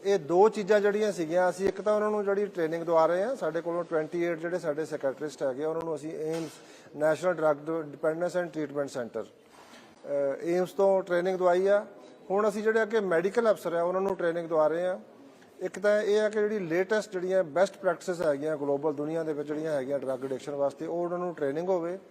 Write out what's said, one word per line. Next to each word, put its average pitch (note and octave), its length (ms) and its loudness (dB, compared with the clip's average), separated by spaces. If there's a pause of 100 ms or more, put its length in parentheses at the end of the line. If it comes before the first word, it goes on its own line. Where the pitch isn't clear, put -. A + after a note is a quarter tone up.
ਇਹ G3 140 4
ਦੋ F3 300 6
ਚੀਜ਼ਾਂ G#3 300 2
ਜਿਹੜੀਆਂ G#3 320 2
ਸੀਗੀਆਂ, F3 380 0
ਅਸੀਂ F3+ 180 -2
ਇੱਕ F#3+ 140 -4
ਤਾਂ G#3+ 140 2
ਉਹਨਾਂ G#3+ 160 0
ਨੂੰ G#3+ 120 -2
ਜਿਹੜੀ G3 220 0
ਟ੍ਰੇਨਿੰਗ E3+ 380 -2
ਦਵਾ D#3+ 220 4
ਰਹੇ F3 180 2
ਹਾਂ, C4 120 -2
ਸਾਡੇ E3 260 -4
ਕੋਲੋਂ E3+ 220 -4
ਟਵੈਂਟੀ E3+ 400 -2
ਏਟ E3+ 140 -2
ਜਿਹੜੇ E3+ 220 -4
ਸਾਡੇ D#3 260 -4
ਸਾਈਕੈਟ੍ਰਿਸਟ D3 580 -4
ਹੈਗੇ C3+ 200 -2
ਆ, D#3 60 -2
ਉਹਨਾਂ D#3+ 160 -4
ਨੂੰ D#3+ 100 -4
ਅਸੀਂ D3 200 -8
ਏਮਸ, D#3 340 -4 (480)
National D#3 400 2
Drug D#3 340 0 (100)
Dependence D#3+ 640 -2
and D#3 140 -8
Treatment C#3+ 440 -4
Center, A2+ 240 -6
ਅ, - 1200 -6
ਏਮਸ F3 280 0
ਤੋਂ G3 320 4
ਟ੍ਰੇਨਿੰਗ F#3 340 0
ਦਵਾਈ F3+ 300 4
ਆ। G3+ 180 4 (460)
ਹੁਣ G#3 180 2
ਅਸੀਂ G3+ 140 -4
ਜਿਹੜੇ A3 180 4
ਅੱਗੇ A3 180 2
ਮੈਡੀਕਲ G3 520 2
ਅਫਸਰ F3 220 0
ਆ, E3+ 100 2
ਉਹਨਾਂ F#3 180 0
ਨੂੰ G3 140 0
ਟ੍ਰੇਨਿੰਗ E3+ 340 -2
ਦਵਾ D#3 180 4
ਰਹੇ E3 180 0
ਆ। F#3 140 -2 (600)
ਇੱਕ F#3 200 -6
ਤਾਂ G#3 220 4
ਇਹ G#3 200 2
ਆ G#3+ 80 2
ਕਿ G#3+ 100 -2
ਜਿਹੜੀ G#3 200 0
ਲੇਟੈਸਟ F#3+ 520 0
ਜਿਹੜੀਆਂ F#3 320 0
ਬੈਸਟ F3 340 0
ਪ੍ਰੈਕਟਿਸਿਸ F3 440 -2
ਹੈਗੀਆਂ D3+ 360 0
ਗਲੋਬਲ C#3+ 360 0
ਦੁਨੀਆ D#3 300 -4
ਦੇ D#3 100 -4
ਵਿੱਚ D3 140 -6
ਜਿਹੜੀਆਂ D3+ 260 -4
ਹੈਗੀਆਂ C3+ 260 -2
ਡਰੱਗ C3 260 -4
ਐਡਿਕਸ਼ਨ C3+ 300 -6
ਵਾਸਤੇ, C#3 300 -2
ਉਹ E3+ 200 -2
ਉਹਨਾਂ F3 120 -4
ਨੂੰ F3+ 180 -4
ਟ੍ਰੇਨਿੰਗ D3+ 340 -2
ਹੋਵੇ। F3+ 300 -2 (100)